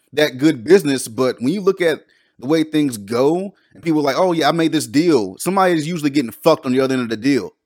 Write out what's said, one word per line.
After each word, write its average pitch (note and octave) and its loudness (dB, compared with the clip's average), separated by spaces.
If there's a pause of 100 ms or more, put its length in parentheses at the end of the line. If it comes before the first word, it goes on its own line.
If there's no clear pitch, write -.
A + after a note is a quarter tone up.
(140)
that C3+ 0
good C3+ 2
business, D3 2
but A#2+ -2
when C3 0
you G#3 -4
look F#3+ 0
at D#3+ -2 (320)
the A#2+ -12
way D#3+ 2
things D3+ -2
go, C#3 -2 (200)
and - -20
people D#3+ 0
are D3 0
like, C3 0
"Oh, F3+ 2
yeah, D3+ 0
I D#3 4
made E3 0
this C#3 -2
deal." A#2 2
Somebody F#3+ 0
is D3+ -2
usually D#3 -4
getting C3+ -2
fucked - 0
on B2 -2
the B2+ 2
other C3 0
end B2+ -2
of A2+ -6
the A2+ -4
deal. A#2 -2 (120)